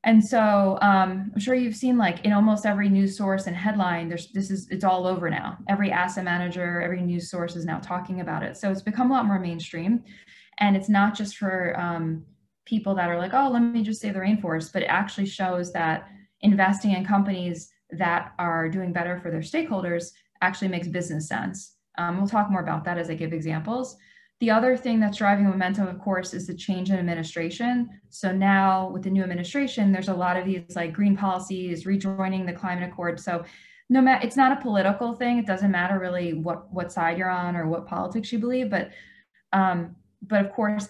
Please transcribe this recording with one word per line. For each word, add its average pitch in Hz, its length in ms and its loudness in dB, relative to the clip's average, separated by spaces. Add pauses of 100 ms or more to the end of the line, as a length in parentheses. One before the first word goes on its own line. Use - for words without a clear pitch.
And 220 200 8
so, 202 560 4
um, 190 540 4
I'm 208 60 -2
sure 254 140 0
you've 247 200 0
seen, 254 220 2
like, 196 280 2
in 208 80 4
almost 208 340 4
every 202 220 2
news 196 280 4
source 190 300 -2
and 175 100 -6
headline, 180 520 -2
there's, 170 240 -10
this 196 180 -4
is, 190 200 -6
it's 196 140 -4
all 185 220 2
over 180 220 -2
now. - 300 -6 (100)
Every 196 220 0
asset 185 340 -2
manager, 175 580 -2
every 180 180 -4
news 175 300 -4
source 175 260 -6
is 165 80 -6
now 160 140 -4
talking 180 420 -6
about 160 220 -6
it. - 140 -8
So 196 140 -2
it's 190 120 -4
become 240 280 0
a 269 40 4
lot 233 120 2
more 196 140 2
mainstream. 170 640 -2 (540)
And 202 180 4
it's 190 140 -2
not 208 260 4
just 202 220 -8
for, 185 420 -2
um, 165 440 -4 (400)
people 208 300 -2
that 175 140 0
are 175 80 0
like, 180 160 -2
"Oh, 269 160 4
let 240 120 2
me 233 220 2
just 214 160 -2
save 208 140 -4
the 190 80 -4
rainforest," 185 540 0
but 190 80 0
it - 40 0
actually 196 380 0
shows 185 480 -4
that 165 340 -2 (360)
investing 196 500 4
in 185 100 0
companies 185 680 0 (220)
that 170 460 -2
are 165 300 0
doing 180 240 -4
better 175 260 -2
for 170 120 -8
their 160 100 -4
stakeholders 180 720 -4 (300)
actually 190 260 -2
makes 175 180 -4
business 170 400 -4
sense. - 500 -6 (200)
Um, 175 220 -2
we'll 196 100 0
talk 208 220 2
more 185 100 2
about 156 240 -4
that 175 140 -2
as 165 100 -4
I 160 60 -4
give 160 180 -6
examples. 160 640 -4 (440)
The 226 100 2
other 247 260 4
thing 226 240 0
that's 202 160 2
driving 202 300 4
momentum, 190 420 2
of 180 100 -8
course, 185 340 -2
is - 140 -8
the 170 80 -8
change 185 360 -4
in 185 80 4
administration. 175 880 -2 (220)
So - 200 -2
now 190 600 4
with 190 120 -6
the 190 80 -4
new 190 120 4
administration, 196 680 0
there's 185 180 0
a 190 60 0
lot 180 220 0
of 185 80 -2
these, 185 320 -4
like, 170 160 -4
green 202 240 4
policies, 185 680 -4
rejoining 190 600 -2
the 175 60 -4
climate 180 360 -6
accord. 170 300 -6
So 175 260 -6 (440)
no 262 120 6
ma-, 254 220 6
it's 233 140 -4
not 269 160 6
a 277 80 0
political 208 540 0
thing. 240 240 0
It 220 80 -2
doesn't 196 240 2
matter 185 280 0
really 180 360 -2
what, 160 380 -6
what 175 200 -6
side 170 260 0
you're 185 120 0
on 175 260 -2
or 160 100 -2
what 165 200 -2
politics 185 440 -4
you 233 80 -2
believe, 247 320 0
but, 220 200 -2 (600)
um, 180 440 2 (260)
but 202 220 2
of 196 80 -6
course, 208 380 -2